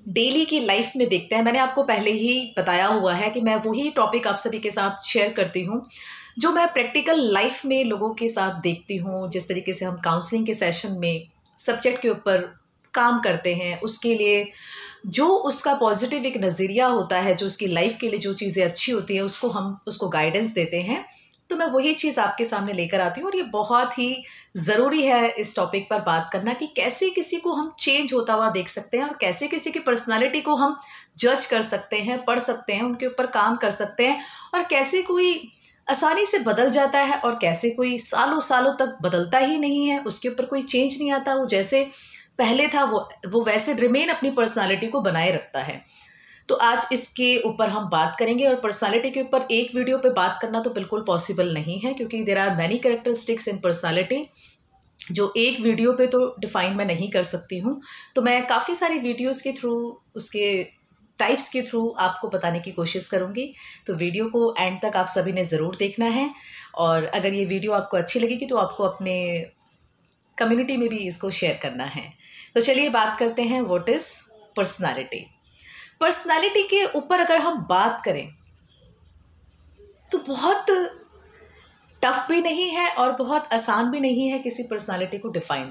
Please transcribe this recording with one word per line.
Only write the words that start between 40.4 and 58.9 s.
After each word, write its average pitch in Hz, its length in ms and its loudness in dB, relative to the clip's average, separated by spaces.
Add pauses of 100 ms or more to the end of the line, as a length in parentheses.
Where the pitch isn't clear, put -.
कोई 269 180 -2
change 262 360 0
नहीं 285 140 -2
आता, 269 220 0
वो 262 120 0
जैसे 202 360 2 (560)
पहले 254 300 4
था 285 160 2
वो, 220 140 0 (300)
वो 226 160 2
वैसे 214 300 2
remain 247 340 4
अपनी 277 220 0
personality 196 560 0
को 254 140 -2
बनाए 175 320 2
रखता 139 300 -4
है। 143 180 -8 (680)
तो - 60 2
आज 240 380 2
इसके 247 480 0
ऊपर 220 280 0
हम 202 220 -4
बात 165 280 2
करेंगे 240 280 2
और 254 80 6
personality 226 560 0
के 269 100 -4
ऊपर 254 300 0
एक 233 260 0
video 254 220 0
पे 254 120 4
बात 185 320 2
करना 226 180 -2
तो 226 100 -2
बिल्कुल 202 360 -4
possible 175 480 0
नहीं 160 260 -4
है, 254 140 -4
क्योंकि 226 300 -6
there 196 160 2
are 196 160 2
many 185 280 -2
characteristics 233 640 0
in 196 160 -6
personality 180 580 0 (800)
जो 196 360 -2
एक 240 240 2
video 226 320 2
पे 254 140 4
तो 247 220 2 (120)
define 196 340 -2
मैं 202 120 -2
नहीं 180 240 -2
कर 185 140 2
सकती 180 340 -6
हूँ। 254 220 -4 (360)
तो 254 60 2
मैं 247 240 2
काफ़ी 254 280 0
सारी 330 240 2